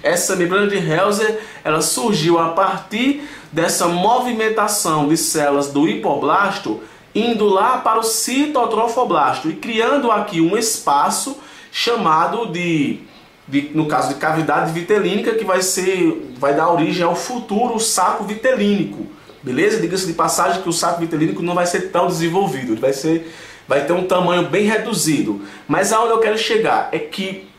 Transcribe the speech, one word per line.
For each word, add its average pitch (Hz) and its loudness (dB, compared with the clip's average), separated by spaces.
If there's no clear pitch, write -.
Essa 180 0
membrana 185 2
de 170 0
Hauser, 208 0
ela 156 0
surgiu 170 2
a 165 2
partir 196 0
dessa 175 0
movimentação 214 0
de 156 4
células 143 0
do 143 2
hipoblasto 160 0
indo 220 2
lá 208 4
para 226 0
o 220 -4
citotrofoblasto 226 0
e 160 -4
criando 233 0
aqui 180 0
um 175 2
espaço 190 0
chamado 196 0
de, 165 0
de, 143 -2
no 156 2
caso 147 0
de 139 -4
cavidade 156 0
vitelínica, 196 0
que 220 0
vai 185 2
ser, 180 0
vai 143 0
dar 160 2
origem 170 2
ao 175 2
futuro 226 -4
saco 202 0
vitelínico. 208 0
Beleza? 165 2
Diga-se 185 -2
de 165 -4
passagem 185 0
que 175 -4
o 165 0
saco 175 0
vitelínico 160 -2
não 175 -2
vai 175 2
ser 180 -2
tão 175 2
desenvolvido, 165 0
ele - -4
vai 131 2
ser, 160 -2
vai 139 0
ter 170 0
um 180 0
tamanho 180 2
bem 202 0
reduzido. 156 0
Mas 190 0
aonde 226 2
eu 226 2
quero 214 2
chegar 208 0
é 160 -2
que 190 -8